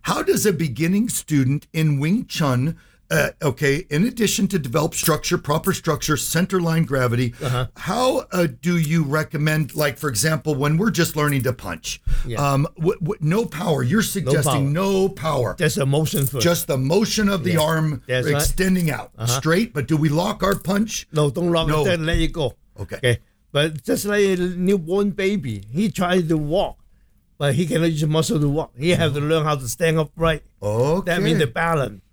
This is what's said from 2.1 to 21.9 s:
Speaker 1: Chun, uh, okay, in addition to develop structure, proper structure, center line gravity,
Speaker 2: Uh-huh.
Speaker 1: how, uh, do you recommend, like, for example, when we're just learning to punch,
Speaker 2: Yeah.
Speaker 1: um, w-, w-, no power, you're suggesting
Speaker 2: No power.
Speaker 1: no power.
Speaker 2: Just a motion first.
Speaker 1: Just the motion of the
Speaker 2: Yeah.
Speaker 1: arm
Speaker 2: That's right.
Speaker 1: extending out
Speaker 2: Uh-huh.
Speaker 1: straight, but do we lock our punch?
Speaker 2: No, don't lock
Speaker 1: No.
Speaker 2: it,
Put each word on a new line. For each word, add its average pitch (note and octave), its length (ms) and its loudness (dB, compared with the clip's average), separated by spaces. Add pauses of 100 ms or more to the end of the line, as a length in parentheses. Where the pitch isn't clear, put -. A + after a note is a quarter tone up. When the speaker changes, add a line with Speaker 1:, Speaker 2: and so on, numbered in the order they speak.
Speaker 1:
Chun, C#3 500 -2 (340)
uh, D3 200 0 (120)
okay, C#3+ 480 0
in D3+ 140 2
addition G#3+ 440 0
to G3 100 -2
develop D3 360 -2
structure, - 440 0
proper D#3+ 340 -2
structure, D3+ 440 -2
center F#3 440 0
line E3 240 2
gravity, A#2+ 580 0
Speaker 2:
Uh-huh. B2 240 -2 (100)
Speaker 1:
how, B3+ 560 0
uh, F3+ 140 2 (220)
do F3 100 0
you E3 260 0
recommend, D#3 720 -2
like, D3 220 0
for D3+ 100 -4
example, D3+ 460 0
when D3 220 2
we're G#3 140 2 (120)
just D#3+ 140 0
learning C#3+ 280 0
to B2+ 80 0
punch, - 480 -10 (260)
Speaker 2:
Yeah. A#2 120 -6 (140)
Speaker 1:
um, C#3 140 2 (100)
w-, E3+ 240 0
w-, E3+ 200 -4
no F3+ 260 2
power, D3+ 360 -2
you're F3+ 200 2
suggesting C#3+ 720 0
Speaker 2:
No F3 100 0
power. G3 200 2
Speaker 1:
no G3 60 2
power. C#3 500 -2
Speaker 2:
Just - 200 0
a C3+ 80 0
motion D3 400 2
first. A#2 180 -2
Speaker 1:
Just E3+ 220 2
the C#3 120 0
motion G3+ 500 2
of F#3+ 160 -2
the F3+ 80 0
Speaker 2:
Yeah. D#3+ 80 4 (100)
Speaker 1:
arm D#3 380 0
Speaker 2:
That's B2+ 180 0
right. D3 100 0
Speaker 1:
extending F3+ 540 2
out - 280 -8
Speaker 2:
Uh-huh. A#2+ 200 -2
Speaker 1:
straight, E3+ 340 0
but C#3+ 140 -4
do D#3+ 100 0
we D3+ 120 2
lock F3+ 340 0
our G3 140 2
punch? G3+ 560 -2
Speaker 2:
No, D3+ 180 2
don't E3+ 220 -2
lock E3 160 2
Speaker 1:
No. D3+ 140 2
Speaker 2:
it, - 80 2